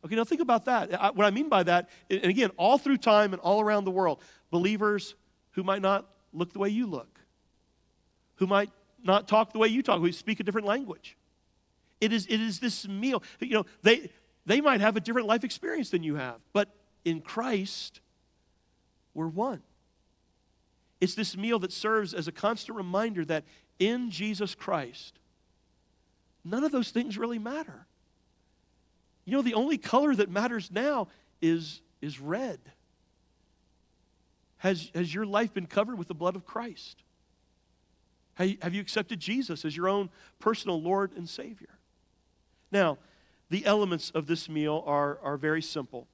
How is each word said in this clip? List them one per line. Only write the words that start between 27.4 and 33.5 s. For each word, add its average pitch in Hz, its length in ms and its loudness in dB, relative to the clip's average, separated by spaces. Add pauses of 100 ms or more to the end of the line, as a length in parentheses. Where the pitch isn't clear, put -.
You 233 120 -2
know, 277 60 2
the 233 120 2
only 254 240 2
color 277 360 2
that 196 160 2
matters 214 400 -2
now 233 380 -2 (320)
is, 165 400 -2 (200)
is 143 200 -10
red. 185 380 -6 (2000)